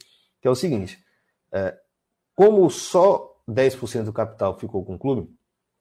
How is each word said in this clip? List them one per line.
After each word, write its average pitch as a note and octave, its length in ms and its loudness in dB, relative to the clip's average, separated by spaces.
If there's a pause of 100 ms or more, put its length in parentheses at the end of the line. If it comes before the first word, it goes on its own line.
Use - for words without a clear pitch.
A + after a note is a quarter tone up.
(420)
que - 40 -4
é B2+ 60 2
o B2+ 40 2
seguinte, B2 460 -4 (480)
é, F#2+ 300 -6 (560)
como G3 340 6
só - 760 0
dez C3 260 0
por B2 140 -12
cento A2 200 -6
do G#2+ 60 -8
capital G#2+ 460 -4
ficou - 240 -8
com F#2 120 -12
o F2 40 -14
clube, B2 340 -4 (480)